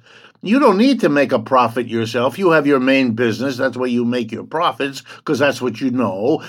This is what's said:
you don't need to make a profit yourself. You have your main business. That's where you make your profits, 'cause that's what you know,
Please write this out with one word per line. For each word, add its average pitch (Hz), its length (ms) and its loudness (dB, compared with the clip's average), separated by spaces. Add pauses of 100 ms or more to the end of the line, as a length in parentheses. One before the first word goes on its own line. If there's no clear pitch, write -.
(420)
you 208 160 2
don't 247 180 4
need 254 240 4
to 175 80 2
make 143 240 2
a 127 60 2
profit 120 480 0
yourself. 113 520 -2
You 190 120 2
have 156 160 4
your 143 140 4
main 131 320 2
business. 117 440 -2
That's 127 220 -2
where 127 100 -2
you 120 160 0
make 120 260 -4
your 101 140 -10
profits, 143 580 -4 (220)
'cause 127 140 -2
that's 117 240 0
what 117 180 -4
you 135 100 -2
know, 120 580 -2